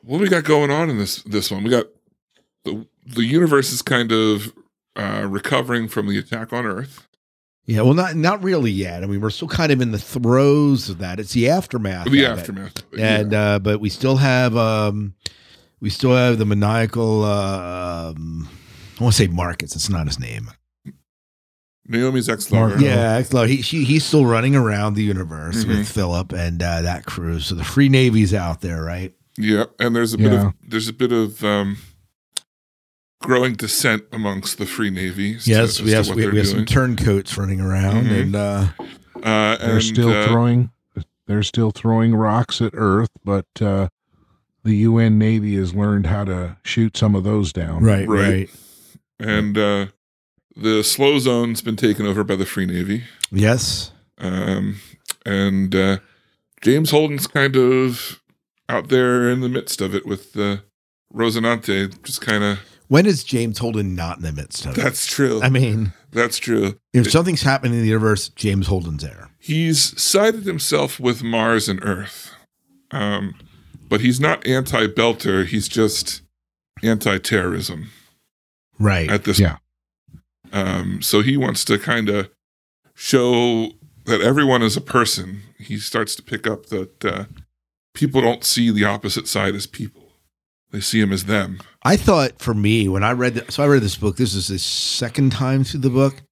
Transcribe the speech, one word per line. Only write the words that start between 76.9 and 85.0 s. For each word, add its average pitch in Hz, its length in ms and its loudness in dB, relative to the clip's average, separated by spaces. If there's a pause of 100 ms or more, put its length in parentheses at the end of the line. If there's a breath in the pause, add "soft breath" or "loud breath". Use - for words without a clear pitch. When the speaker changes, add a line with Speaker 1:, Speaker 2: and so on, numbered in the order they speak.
Speaker 2:
Right. 95 300 2
Speaker 1:
At 101 140 0
this 98 160 0
Speaker 3:
Yeah. 82 180 4 (960)
Speaker 1:
Um, 95 520 -4
so 107 180 2
he 135 160 0
wants 127 280 -2
to 104 120 0
kinda 104 520 -2 (640)
show 120 800 2 (320)
that 110 160 2
everyone 131 420 4
is 107 120 2
a 135 60 -6
person. 101 600 -2 (180)